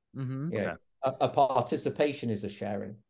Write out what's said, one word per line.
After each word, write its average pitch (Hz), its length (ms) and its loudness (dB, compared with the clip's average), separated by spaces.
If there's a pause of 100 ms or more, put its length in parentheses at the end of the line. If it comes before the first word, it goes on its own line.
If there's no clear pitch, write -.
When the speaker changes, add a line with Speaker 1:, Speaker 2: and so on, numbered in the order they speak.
(160)
Speaker 1:
Mm-hmm. 135 380 -4
Speaker 2:
You 110 60 0
know, 85 180 -2 (280)
Speaker 3:
Okay. - 160 0
Speaker 2:
a, 139 40 6
a 120 40 0
participation 143 1000 2
is 104 140 -2
a 101 60 -4
sharing. 101 480 -6 (120)